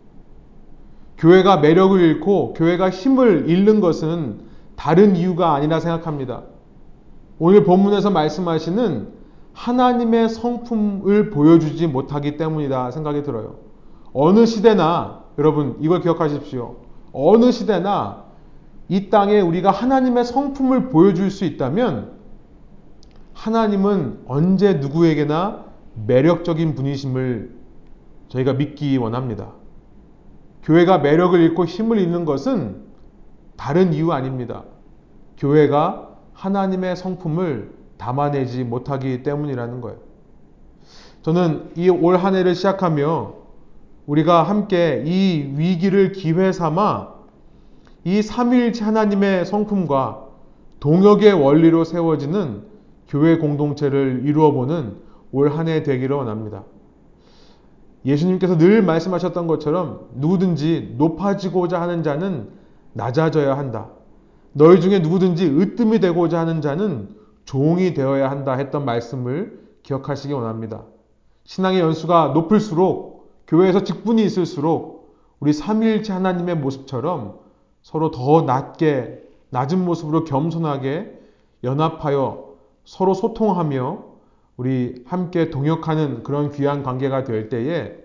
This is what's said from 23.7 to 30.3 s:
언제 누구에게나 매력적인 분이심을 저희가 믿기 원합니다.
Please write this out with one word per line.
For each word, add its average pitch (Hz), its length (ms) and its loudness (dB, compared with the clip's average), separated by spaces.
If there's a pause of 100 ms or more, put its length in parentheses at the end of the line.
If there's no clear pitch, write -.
언제 180 480 2
누구에게나 156 920 0 (380)
매력적인 160 680 2
분이심을 131 800 -4 (720)
저희가 131 280 -2
믿기 143 420 -2
원합니다. 117 560 -6 (1080)